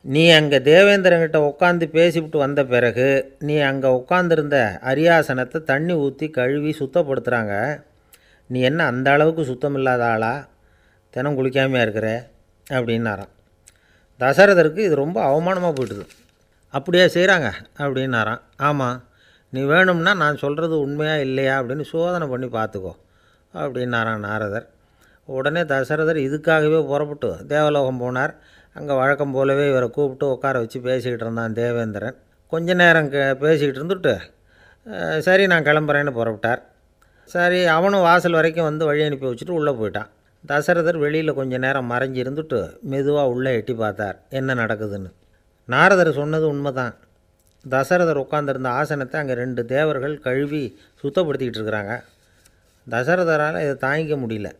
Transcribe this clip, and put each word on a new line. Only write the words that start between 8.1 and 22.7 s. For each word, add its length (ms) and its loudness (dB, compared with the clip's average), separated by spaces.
நீ 140 -6
என்ன 240 2
அந்த 260 0
அளவுக்கு 340 4
சுத்தம் 300 -4
இல்லாத 360 0
ஆளா? 380 -2
தினம் 280 -4
குளிக்காமையா 420 0
இருக்கிற? 480 -2
அப்படின்னாராம். 580 -4
தசரதருக்கு 580 6
இது 160 2
ரொம்ப 300 -2
அவமானமா 480 0
போயிட்டுது. 340 -6
"அப்படியா 340 2
செய்றாங்க?" 480 2
அப்படின்னாராம். 640 -2
"ஆமா, 420 0
நீ 120 -6
வேணும்னா 520 4
நான் 220 0
சொல்றது 440 -2
உண்மையா 360 -2
இல்லையா 460 -2
அப்படின்னு 200 -6
சோதனை 460 -4
பண்ணி 180 -6
பார்த்துக்கோ" 460 -6